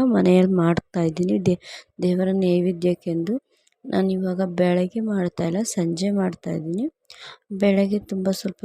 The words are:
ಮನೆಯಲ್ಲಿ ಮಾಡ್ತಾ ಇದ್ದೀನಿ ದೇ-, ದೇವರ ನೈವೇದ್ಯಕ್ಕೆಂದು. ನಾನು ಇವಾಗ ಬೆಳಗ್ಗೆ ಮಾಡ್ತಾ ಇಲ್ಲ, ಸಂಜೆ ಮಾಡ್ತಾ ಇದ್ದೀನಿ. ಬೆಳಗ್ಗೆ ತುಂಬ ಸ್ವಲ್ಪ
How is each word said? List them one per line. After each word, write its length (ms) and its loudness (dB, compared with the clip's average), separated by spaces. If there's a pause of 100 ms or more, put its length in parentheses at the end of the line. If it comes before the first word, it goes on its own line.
ಮನೆಯಲ್ಲಿ 500 4
ಮಾಡ್ತಾ 480 0
ಇದ್ದೀನಿ 440 0
ದೇ-, 160 2 (400)
ದೇವರ 300 2
ನೈವೇದ್ಯಕ್ಕೆಂದು. 1040 0 (500)
ನಾನು 260 0
ಇವಾಗ 300 -2
ಬೆಳಗ್ಗೆ 580 0
ಮಾಡ್ತಾ 440 -2
ಇಲ್ಲ, 180 -2
ಸಂಜೆ 480 -2
ಮಾಡ್ತಾ 420 -2
ಇದ್ದೀನಿ. 380 -4 (640)
ಬೆಳಗ್ಗೆ 480 2
ತುಂಬ 320 -4
ಸ್ವಲ್ಪ 340 -6